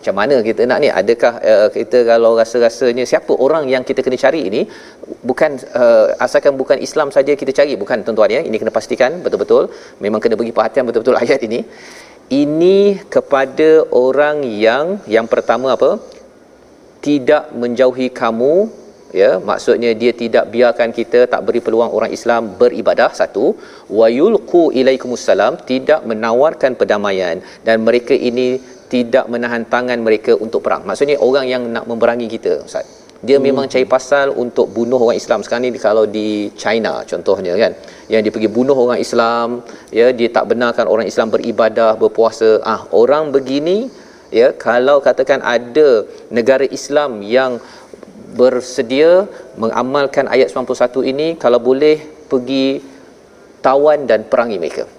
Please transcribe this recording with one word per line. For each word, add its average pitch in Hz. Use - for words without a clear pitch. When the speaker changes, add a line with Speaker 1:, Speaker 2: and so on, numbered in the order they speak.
Speaker 1:
Macam 101
mana 131
kita 113
nak 123
ni? 127
Adakah, 117
uh, 104
kita 113
kalau 117
rasa-rasanya 120
siapa 127
orang 147
yang 127
kita 131
kena 127
cari 151
ini? 123
Bukan, 147
uh, 117
asalkan 139
bukan 135
Islam 147
saja 139
kita 131
cari. 143
Bukan, 120
tuan-tuan, 107
ya. 151
Ini 110
kena 110
pastikan 131
betul-betul. 117
Memang 107
kena 117
bagi 113
perhatian 117
betul-betul 120
ayat 131
ini. 113
Ini 302
kepada 135
orang 147
yang, 131
yang 110
pertama 120
apa? 143
Tidak 147
menjauhi 127
kamu, 123
ya, 107
maksudnya 120
dia 120
tidak 117
biarkan 117
kita, 117
tak -
beri 113
peluang 117
orang 117
Islam 117
beribadah, 110
satu. 95
"Wa 113
yulqu 170
ilaikumussalam", 123
tidak 131
menawarkan 120
perdamaian, 95
dan 113
mereka 120
ini 127
tidak 120
menahan 120
tangan 123
mereka 110
untuk 113
perang. 80
Maksudnya, 143
orang 135
yang 127
nak 113
memerangi 117
kita, 95
Ustaz, -
dia 131
Speaker 2:
Hmm. 139
Speaker 1:
memang 135
cari 131
pasal 139
untuk 120
bunuh 120
orang 113
Islam. 110
Sekarang 123
ni, 123
kalau 110
di 107
China 110
contohnya, 92
kan, 92
yang 110
dia 107
pergi 107
bunuh 135
orang 123
Islam, 117
ya, 117
dia 117
tak -
benarkan 120
orang 110
Islam 117
beribadah, 110
berpuasa. 110
Ah, 101
orang 143
begini, 143
ya, 127
kalau 127
katakan 131
ada 123
negara 131
Islam 143
yang 131
bersedia 127
mengamalkan 131
ayat 127
sembilan 127
puluh 127
satu 127
ini, 151
kalau 123
boleh, 151
pergi 135
tawan 147
dan 110
perangi 120
mereka. 73